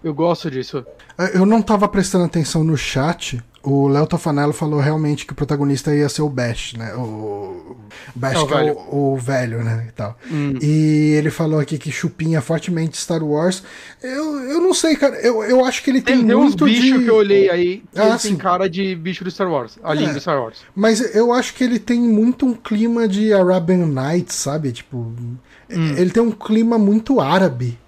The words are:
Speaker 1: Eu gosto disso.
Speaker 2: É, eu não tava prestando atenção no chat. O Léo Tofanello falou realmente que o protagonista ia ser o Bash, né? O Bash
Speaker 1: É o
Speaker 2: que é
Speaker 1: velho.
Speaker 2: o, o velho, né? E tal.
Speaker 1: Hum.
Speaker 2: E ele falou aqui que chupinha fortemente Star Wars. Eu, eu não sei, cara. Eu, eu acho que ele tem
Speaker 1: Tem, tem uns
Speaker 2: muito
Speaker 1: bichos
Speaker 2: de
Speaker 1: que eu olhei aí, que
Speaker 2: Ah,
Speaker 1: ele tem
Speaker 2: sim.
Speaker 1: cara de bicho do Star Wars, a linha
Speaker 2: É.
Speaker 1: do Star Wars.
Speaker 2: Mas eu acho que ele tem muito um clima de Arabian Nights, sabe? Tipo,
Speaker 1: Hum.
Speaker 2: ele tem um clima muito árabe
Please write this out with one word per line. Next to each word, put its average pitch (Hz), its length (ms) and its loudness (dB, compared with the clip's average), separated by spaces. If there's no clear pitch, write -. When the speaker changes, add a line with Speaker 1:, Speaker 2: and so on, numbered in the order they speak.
Speaker 1:
Eu 160 100 -4
gosto 160 380 -2
disso. 127 340 -8
Speaker 2:
É, 185 200 -2
eu 185 80 6
não 220 160 4
tava 202 260 2
prestando 190 380 0
atenção 160 380 0
no 160 140 2
chat. 135 640 -4
O 139 240 2
Léo 143 180 4
Tofanello 147 480 -2
falou 151 260 -2
realmente 151 460 -2
que - 80 -14
o - 20 -10
protagonista 143 580 -2
ia 147 140 2
ser 147 140 -4
o 151 80 0
Bash, 123 440 -6
né? 113 220 -10
O 104 800 -10
Bash 131 200 -4
Speaker 1:
É 170 40 0
o 151 80 0
Speaker 2:
que 147 60 -2
é 143 40 2
Speaker 1:
velho. 117 200 0
Speaker 2:
o, 139 360 -2
o 135 40 -4
velho, 120 460 -4
né? 113 260 -2
E - 20 -18
tal. 107 240 -10
Speaker 1:
Hum. 143 300 -2
Speaker 2:
E 151 560 2
ele 156 140 0
falou 156 280 -2
aqui 143 200 -4
que 147 120 -8
chupinha 160 500 -2
fortemente 165 540 -4
Star 160 280 -4
Wars. 160 400 0
Eu, 285 400 -6
eu 285 200 -2
não 370 120 4
sei, 320 220 2
cara. 277 200 0
Eu, 233 280 0
eu 254 220 4
acho 247 180 -4
que 277 60 0
ele 262 120 2
tem 254 160 2
Speaker 1:
Tem, 233 100 4
tem 220 80 6
uns 240 140 6
Speaker 2:
muito 285 160 2
Speaker 1:
bichos 240 180 4
Speaker 2:
de - 40 -
Speaker 1:
que 233 60 2
eu 220 60 6
olhei 202 340 6
aí, 180 280 0
que - 80 -8
Speaker 2:
Ah, 208 100 4
Speaker 1:
ele - 20 -
tem 240 80 0
Speaker 2:
sim. 202 180 -2
Speaker 1:
cara 180 320 0
de 190 260 -4
bicho 165 280 -8
do 180 80 -6
Star 185 200 -2
Wars, 127 320 -4
a 156 120 -6
linha 151 160 -2
Speaker 2:
É. - 20 -4
Speaker 1:
do 139 80 -6
Star 151 180 -2
Wars. 113 200 -8
Speaker 2:
Mas 214 400 0
eu 240 180 4
acho 247 220 -2
que - 80 -2
ele 240 160 0
tem 240 200 0
muito 240 460 2
um 247 80 0
clima 226 540 0
de 208 260 2
Arabian 180 540 2
Nights, 151 480 -2
sabe? 143 360 -4
Tipo, - 260 -12
Speaker 1:
Hum. 120 420 -10
Speaker 2:
ele 180 140 2
tem 226 100 2
um 233 100 2
clima 226 460 0
muito 220 420 2
árabe 139 580 0